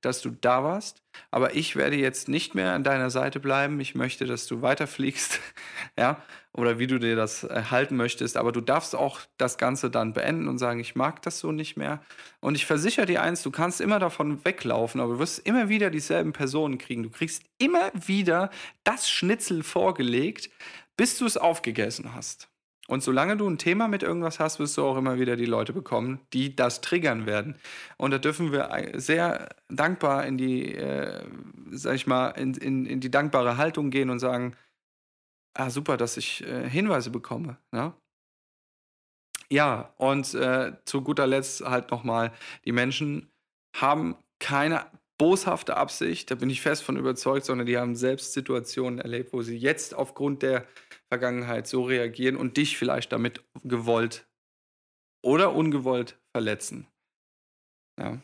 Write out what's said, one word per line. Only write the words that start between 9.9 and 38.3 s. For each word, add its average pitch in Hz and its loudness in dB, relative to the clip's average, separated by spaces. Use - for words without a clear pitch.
dann 113 0
beenden 160 -2
und 127 -2
sagen, 120 0
„Ich - -10
mag 135 -2
das - -6
so 160 -4
nicht 156 -6
mehr.“ 147 -4
Und 143 0
ich 143 0
versichere 180 4
dir 175 4
eins, 170 0
du 135 -2
kannst 170 0
immer 208 2
davon 151 0
weglaufen, 120 0
aber 120 0
du 120 -4
wirst 170 -2
immer 226 4
wieder 208 4
dieselben 160 0
Personen 139 0
kriegen. 120 -6
Du 113 -6
kriegst - -6
immer 349 4
wieder 190 2
das 226 2
Schnitzel 175 0
vorgelegt, 151 0
bis 240 4
du 262 0
es 220 2
aufgegessen 117 0
hast. - -12
Und 131 0
solange 143 4
du 208 0
ein 160 -2
Thema 202 2
mit 202 0
irgendwas 170 -2
hast, 156 0
wirst 147 -2
du 143 2
auch 135 2
immer 131 0
wieder 123 2
die 117 0
Leute 113 0
bekommen, 127 -2
die 135 0
das 123 2
triggern 135 0
werden. 107 -2
Und 135 0
da 139 2
dürfen 151 0
wir 139 0
ei-, - -4
sehr 165 0
dankbar 147 2
in 135 -2
die, 127 0
äh, - -4
sag 139 -2
ich 131 -4
mal, 127 2
in, 131 -4
in, 131 -2
in 131 -2
die 127 -4
dankbare 135 4
Haltung 147 0
gehen 131 2
und 123 -2
sagen, 123 -2
„Ah, 127 -4
super, 143 0
dass 120 0
ich, - -6
äh, 123 -6
Hinweise 143 0
bekomme“, 123 -6
ne? 131 -4